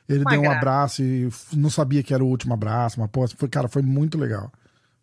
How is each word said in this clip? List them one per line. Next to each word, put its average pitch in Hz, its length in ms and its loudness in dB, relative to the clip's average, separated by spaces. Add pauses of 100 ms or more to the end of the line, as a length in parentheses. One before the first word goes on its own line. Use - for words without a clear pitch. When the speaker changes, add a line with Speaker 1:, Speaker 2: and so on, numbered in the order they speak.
Speaker 1:
ele 139 140 2
Speaker 2:
Uma 135 80 2
Speaker 1:
deu 147 100 4
um 143 40 2
Speaker 2:
graça. 147 140 2
Speaker 1:
abraço 135 440 0
e 127 240 0
f-, - 300 -8
não 147 140 2
sabia 143 320 2
que 139 120 0
era 131 100 2
o 127 40 2
último 123 260 0
abraço, 113 460 -2
mas, 107 100 -2
pô, 131 160 0 (100)
foi, 143 120 -2
cara, 127 200 -2
foi 139 140 0
muito 143 340 0
legal. 113 340 -4 (520)